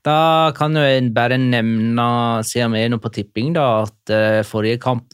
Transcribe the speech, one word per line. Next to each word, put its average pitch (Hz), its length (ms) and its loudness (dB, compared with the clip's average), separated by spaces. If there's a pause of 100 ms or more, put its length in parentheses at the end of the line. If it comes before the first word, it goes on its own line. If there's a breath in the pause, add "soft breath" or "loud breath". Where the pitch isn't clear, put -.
Da 160 480 2
kan 151 240 -2
jo 151 60 0
en 131 300 2
bare 123 280 0
nevne, 117 1040 0
siden 120 260 -2
vi 110 140 0
er 117 40 0
nå 120 120 -2
på 117 100 -6
tipping, 113 420 -6
da, 127 280 2
at, - 300 -8
eh, 107 320 2
forrige 113 360 -2
kamp, 120 340 -4